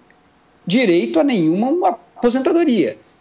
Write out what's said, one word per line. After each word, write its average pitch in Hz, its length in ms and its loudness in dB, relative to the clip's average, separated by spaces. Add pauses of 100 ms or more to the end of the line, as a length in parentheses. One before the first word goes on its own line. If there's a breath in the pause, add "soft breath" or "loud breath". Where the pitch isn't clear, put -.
(640)
direito 226 540 0
a 302 40 4
nenhuma 240 760 0 (200)
aposentadoria. 254 800 0 (240)